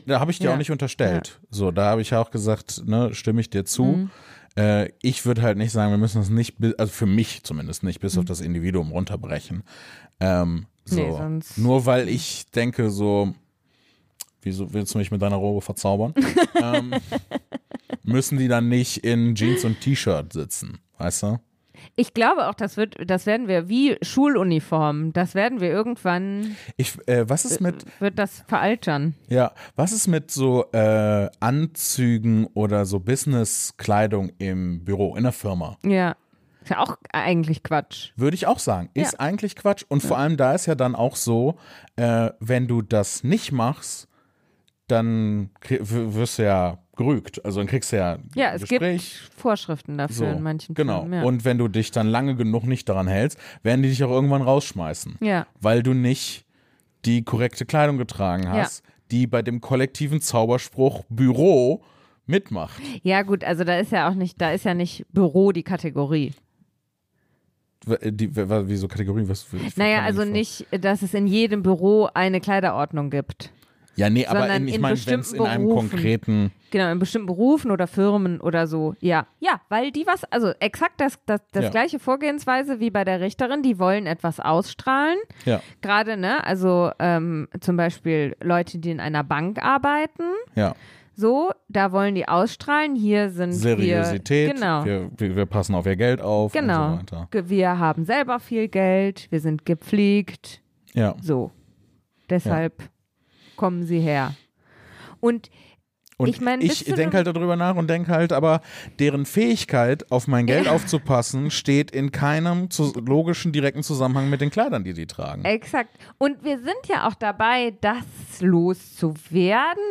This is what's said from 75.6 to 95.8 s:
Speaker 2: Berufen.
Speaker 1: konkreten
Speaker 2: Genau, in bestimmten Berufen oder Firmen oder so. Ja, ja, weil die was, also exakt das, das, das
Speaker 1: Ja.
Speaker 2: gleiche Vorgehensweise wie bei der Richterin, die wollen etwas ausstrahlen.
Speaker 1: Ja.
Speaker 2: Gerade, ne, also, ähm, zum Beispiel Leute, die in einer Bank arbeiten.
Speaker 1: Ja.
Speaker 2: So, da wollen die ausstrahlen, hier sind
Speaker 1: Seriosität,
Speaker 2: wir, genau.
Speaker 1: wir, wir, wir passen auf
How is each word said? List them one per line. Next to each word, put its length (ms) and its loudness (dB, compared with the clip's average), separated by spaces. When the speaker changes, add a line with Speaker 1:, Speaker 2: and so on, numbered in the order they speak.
Speaker 2:
Berufen. 220 2
Speaker 1:
konkreten 640 0
Speaker 2:
Genau, 200 2
in 80 0
bestimmten 260 -2
Berufen 460 2
oder 160 2
Firmen 520 2
oder 280 0
so. 340 -2
Ja, 240 2
ja, 200 0
weil 220 0
die 160 -6
was, 180 0
also 240 0
exakt 420 -2
das, 240 0
das, 160 0
das 140 0
Speaker 1:
Ja. 60 -2
Speaker 2:
gleiche 280 0
Vorgehensweise 800 -2
wie 120 0
bei 120 0
der 160 0
Richterin, 440 -2
die 160 2
wollen 260 2
etwas 340 -4
ausstrahlen. 800 0
Speaker 1:
Ja. 160 2
Speaker 2:
Gerade, 340 0
ne, 300 0
also, 540 2
ähm, 480 0
zum 160 0
Beispiel 640 0
Leute, 360 0
die 140 -6
in 100 -6
einer 220 -2
Bank 380 -4
arbeiten. 600 0
Speaker 1:
Ja. 200 0
Speaker 2:
So, 360 2
da 240 0
wollen 240 0
die 140 -2
ausstrahlen, 680 0
hier 360 2
sind 200 -4
Speaker 1:
Seriosität, 1000 2
Speaker 2:
wir, 40 0
genau. 320 0
Speaker 1:
wir, 320 -2
wir, 180 -2
wir 100 2
passen 300 0
auf 120 0